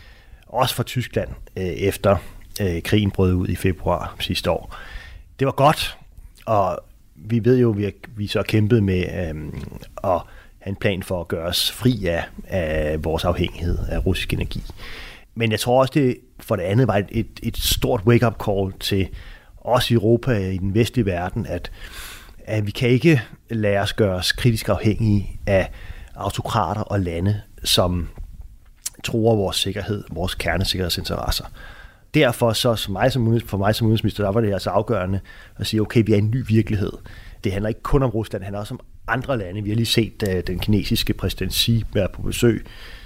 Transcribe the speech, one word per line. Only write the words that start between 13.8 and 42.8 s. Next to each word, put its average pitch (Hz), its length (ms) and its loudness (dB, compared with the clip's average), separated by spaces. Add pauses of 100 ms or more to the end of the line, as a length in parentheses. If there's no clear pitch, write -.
af 82 180 -2
russisk - 260 -2
energi. - 300 -4 (720)
Men 117 160 0
jeg 107 100 0
tror 123 200 2
også, 131 140 2
det 131 220 2 (240)
for - 160 -2
det 92 60 -4
andet 104 260 2
var 101 80 2
et, 101 140 0
et, - 320 -4
et 120 140 -6
stort - 500 0
wake-up 117 380 4
call 98 360 0
til 95 280 0 (480)
os 117 340 0
i 120 40 4
Europa, 117 440 4
i 95 180 -2
den 95 180 -2
vestlige 113 320 2
verden, 92 400 -2
at, - 240 -8 (760)
at 107 220 -2
vi 104 40 -4
kan 123 180 0
ikke 131 320 6 (300)
lade 104 280 2
os 98 140 0
gøre 98 220 2
os 90 180 0
kritisk - 360 2
afhængige 104 800 2
af 95 240 2 (440)
autokrater 101 640 -2
og 104 200 -2
lande, 90 400 0 (240)
som 90 440 2 (960)
truer 113 320 4
vores 95 200 0
sikkerhed, 101 540 -4
vores 85 240 -4
kernesikkerhedsinteresser. 87 1120 -2 (720)
Derfor 123 380 4
så, 117 240 2
som 101 160 -4
mig 113 200 2
som 120 160 2
udenrigs-, 113 200 2
for 98 100 -2
mig 101 160 2
som 113 120 2
udenrigsminister, 110 380 2
der 98 80 2
var 113 80 2
det 104 120 2
altså 92 180 -2
afgørende 98 500 0 (360)
at 104 100 -6
sige, 110 140 2
okay, 107 260 4
vi 107 60 4
er 104 40 6
i - 20 4
en 107 120 2
ny 123 180 -2
virkelighed. 107 440 2 (520)
Det 98 80 0
handler 101 160 -2
ikke 113 140 -6
kun 139 200 4
om 127 80 2
Rusland, 107 300 -4
det 92 40 -10
handler 101 160 -8
også 104 140 -10
om 117 60 -12 (280)
andre 127 300 -2
lande. 98 240 -6
Vi 101 80 -2
har 104 60 0
lige 113 100 2
set, - 420 0
øh, 90 180 0
den 90 120 -4
kinesiske - 540 0
præsident - 420 -4
Xi 113 380 2
være 101 200 0
på 98 100 -10
besøg 110 440 2 (400)